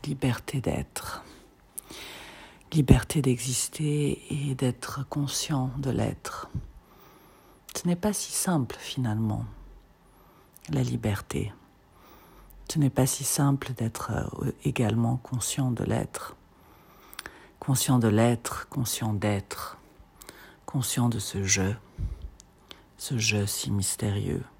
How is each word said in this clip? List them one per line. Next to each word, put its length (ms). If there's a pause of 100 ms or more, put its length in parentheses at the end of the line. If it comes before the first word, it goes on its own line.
Liberté 560
d'être. 600 (1500)
Liberté 480
d'exister 1080
et 240
d'être 560
conscient 680
de 140
l'être. 580 (1300)
Ce 100
n'est 80
pas 200
si 180
simple, 460
finalement, 680 (1300)
la 120
liberté. 680 (1160)
Ce 80
n'est 100
pas 160
si 200
simple 500
d'être, 380
euh, 400 (120)
également 540
conscient 520
de 140
l'être. 500 (1300)
Conscient 380
de 100
l'être, 640
conscient 420
d'être. 640 (880)
Conscient 460
de 80
ce 260
jeu. 320 (1200)
Ce 220
jeu 280
si 240
mystérieux. 720 (180)